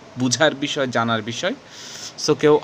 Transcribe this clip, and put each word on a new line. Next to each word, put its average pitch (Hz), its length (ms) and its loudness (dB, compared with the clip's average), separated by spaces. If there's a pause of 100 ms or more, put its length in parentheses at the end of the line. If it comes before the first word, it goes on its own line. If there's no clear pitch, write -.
(180)
বুঝার 127 360 2
বিষয়, 139 320 -4
জানার 117 360 0
বিষয়। 120 320 -4 (720)
So, 151 80 4
কেউ 151 300 6